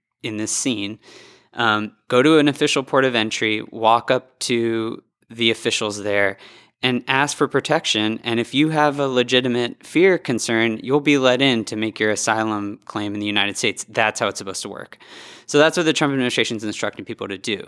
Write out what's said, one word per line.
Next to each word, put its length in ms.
in 140
this 140
scene, 480
um, 380
go 160
to 140
an 100
official 360
port 200
of 100
entry, 480
walk 380
up 300
to 640
the 220
officials 520
there, 340
and 260
ask 280
for 120
protection. 760
And 160
if 140
you 160
have 300
a 80
legitimate 800
fear 320
concern, 640
you'll 160
be 180
let 240
in 240
to 100
make 240
your 120
asylum 760
claim 280
in 60
the 60
United 320
States. 320
That's 300
how 80
it's 100
supposed 240
to 80
work. 280
So 100
that's 200
what 80
the 80
Trump 180
administration 460
is 60
instructing 420
people 220
to 100
do. 300